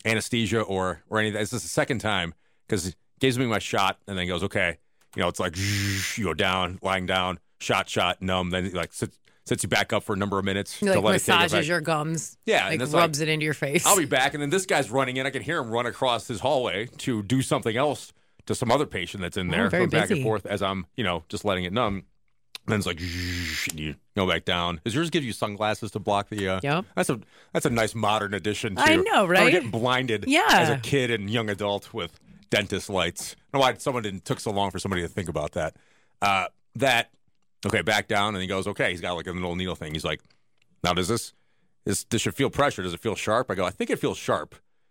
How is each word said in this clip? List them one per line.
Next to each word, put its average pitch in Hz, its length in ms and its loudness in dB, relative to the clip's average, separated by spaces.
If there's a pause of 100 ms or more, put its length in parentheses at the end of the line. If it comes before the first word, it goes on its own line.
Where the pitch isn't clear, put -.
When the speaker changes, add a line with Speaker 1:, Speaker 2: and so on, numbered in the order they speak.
Speaker 1:
anesthesia 113 560 0
or, 92 500 -2
or 110 80 0
anything? 107 220 0
This 107 120 -4
is 117 100 -4
the - 60 -10
second 143 300 0
time, 92 340 0 (360)
'cause 92 160 0
he 92 100 -6 (240)
gives 131 180 2
me 127 100 0
my 110 120 2
shot 98 480 0
and 101 100 -6
then 90 120 -2
goes, 90 160 -2
"Okay." 92 340 0 (380)
You - 60 0
know, 87 60 4
it's 85 120 -2
like, 87 160 -2
zzz, 98 600 -2
you 101 80 -2
go 80 80 0
down, 92 480 0
lying 95 240 0
down, 92 340 0 (180)
shot, 98 300 0
shot, 92 340 0
numb, 92 280 0
then, 92 220 -2
like, 85 200 -4
sits, - 260 -8 (280)
sits 117 180 -2
you 107 40 -4
back 104 240 2
up 104 120 2
for - 100 -4
a - 20 -2
number 98 220 0
of 95 60 0
minutes 98 340 -2
Speaker 2:
He, - 80 -2
Speaker 1:
to 190 80 4
Speaker 2:
like, 101 80 2
Speaker 1:
let 107 140 4
it - 40 2
take - 80 -4
Speaker 2:
massages 175 260 4
Speaker 1:
effect. - 120 2
Speaker 2:
your 170 140 0
gums. 160 560 -2 (100)
Speaker 1:
Yeah, 139 220 2
and - 100 -2
Speaker 2:
Like, - 80 -2
Speaker 1:
it's 147 60 -4
like, 165 80 4
Speaker 2:
rubs 160 200 2
it 156 80 -2
into 156 160 0
your 156 100 0
face. 156 300 0
Speaker 1:
I'll 196 120 8
be 170 80 4
back, 135 300 2
and 147 80 -4
then 143 80 -2
this 185 160 2
guy's 143 260 2
running 131 240 2
in. 131 100 0
I 139 40 -2
can 127 120 -4
hear 160 160 -4
him 120 120 -4
run 120 160 0
across 117 420 0
his 110 120 -4
hallway 120 460 0 (120)
to 110 260 -2
do 131 180 2
something 117 340 0
else 135 360 -2 (340)
to 107 80 -2
some - 160 0
other 143 160 4
patient 92 360 -6
that's 85 140 -6
in 92 120 -2
Speaker 2:
Oh, - 40 -2
Speaker 1:
there, 85 180 2
Speaker 2:
very 175 160 2
Speaker 1:
going 151 40 0
back 110 120 4
and 156 160 0
Speaker 2:
busy. 131 40 -4
Speaker 1:
forth 110 240 -2
as 98 160 -2
I'm, 95 320 -2
you 123 80 -4
know, 87 260 -2
just - 160 -6
letting 92 200 0
it 90 80 -6
numb. 101 320 -2 (640)
Then 110 100 2
it's 95 100 0
like, 87 140 -4
zzz, 87 680 -4
and 78 100 -6
you 76 140 -6 (200)
go 95 140 2
back 82 160 0
down. 87 400 -2
Does 120 100 -2
yours 165 140 0
give 151 160 0
you 110 80 -4
sunglasses 107 600 -4
to 110 60 -4
block 101 300 0
the, 104 180 -4
uh, 92 160 0
Speaker 2:
Yep. 147 220 0 (100)
Speaker 1:
that's 185 140 0
a, 127 100 0 (360)
that's 165 100 0
a 143 60 2
nice 113 240 2
modern 104 400 0
addition 101 420 -4
to - 60 2
Speaker 2:
I 311 140 6
know, 359 280 4
Speaker 1:
remember 170 80 2
Speaker 2:
right? 208 200 6
Speaker 1:
getting 330 180 2
blinded 127 580 0
Speaker 2:
Yeah. 330 220 4
Speaker 1:
as 180 180 6
a 139 80 2
kid 127 340 0
and 104 200 -2
young 113 180 0
adult 101 460 -2
with 90 260 -8 (300)
dentist 101 400 2
lights. 87 480 -2
I - 180 -6
don't 135 60 4
know 131 80 8
why 117 80 2
someone 123 240 -2
didn't, 98 240 -6
took 131 120 -2
so - 120 -4
long 98 200 0
for 92 80 -6
somebody 92 220 -2
to 82 80 -2
think 85 220 -6
about 76 220 -4
that. 80 240 -4 (440)
Uh, 95 260 2 (280)
that, 117 360 2 (540)
okay, 101 160 2
back 104 260 2
down, 104 280 2
and 92 80 -4
he 92 60 -4
goes, 95 180 -2
"Okay." 104 240 -2
He's 87 100 -6
got, 90 140 -4
like, 82 120 -6
a 90 60 -6
little 87 240 -4
needle 90 180 -4
thing. 78 200 -10
He's 80 100 -6
like, 78 160 -4 (640)
"Now, 87 100 2
does 87 140 0
this, 117 240 -2 (540)
this, 101 180 -2
this - 180 -2
should 110 120 -2
feel 127 160 0
pressure. 135 320 0
Does 90 120 -4
it 85 60 -10
feel 107 140 -2
sharp?" 110 360 0
I 98 40 -2
go, 92 100 0
"I 90 60 0
think 233 200 -4
it 190 80 -2
feels 113 200 -2
sharp." 90 360 -2 (360)